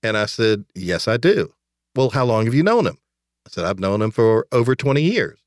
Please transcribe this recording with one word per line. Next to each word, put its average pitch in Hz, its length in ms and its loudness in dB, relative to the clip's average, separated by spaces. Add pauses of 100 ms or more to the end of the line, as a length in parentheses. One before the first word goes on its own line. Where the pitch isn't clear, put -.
And 110 120 -2
I 107 100 0
said, 110 380 -2 (100)
"Yes, 90 340 -4
I 110 80 0
do." 160 380 0 (420)
"Well, 127 140 2
how 127 140 0
long 110 200 0
have 117 100 -2
you 147 80 2
known 214 240 2
him?" - 120 -8 (480)
I - 40 -20
said, 87 140 -8
"I've 92 160 -4
known 101 220 0
him 110 80 0
for 113 420 2
over 123 240 2
twenty 139 260 0
years." 170 440 -2